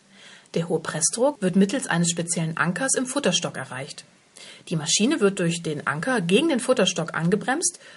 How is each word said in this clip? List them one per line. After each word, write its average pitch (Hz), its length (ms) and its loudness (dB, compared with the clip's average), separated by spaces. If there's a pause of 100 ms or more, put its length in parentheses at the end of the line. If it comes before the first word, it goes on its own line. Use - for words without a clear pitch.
(540)
Der 170 120 0
hohe 160 140 0
Pressdruck 196 600 0
wird 180 140 0
mittels 202 320 2
eines 170 240 2
speziellen 170 460 -4
Ankers 180 380 0
im 262 100 0
Futterstock - 520 -2
erreicht. 131 460 -10 (640)
Die 180 80 -2
Maschine 220 460 2
wird 196 180 2
durch 170 240 0
den 151 240 -4
Anker 170 340 0
gegen 208 280 4
den 262 100 2
Futterstock 185 540 0
angebremst. 208 640 0 (180)